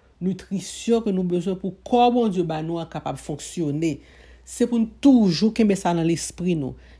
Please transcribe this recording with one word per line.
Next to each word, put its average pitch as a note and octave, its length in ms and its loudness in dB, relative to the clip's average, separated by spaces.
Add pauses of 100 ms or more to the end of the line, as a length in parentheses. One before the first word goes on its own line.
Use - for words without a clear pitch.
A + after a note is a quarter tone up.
(220)
nitrisyon G3 840 -4
ke G3+ 80 -2
nou F#3 120 -2
bezwen. F3+ 320 -2
Pou F#3+ 160 -8 (120)
kò B3 280 4
Bondye G3+ 320 0
ba D#3 200 -4
nou E3 160 -6
an D#3+ 80 -12
kapab C#3+ 320 -8
fonksyone, D#3 760 -4 (520)
se A#3+ 200 -2
pou A#3 140 -2
n A3 60 0 (160)
toujou A3 520 6
kenbe G3+ 240 4
sa F3 160 0
nan E3 120 0
lespri F3 500 -2
nou. C3 180 -6 (240)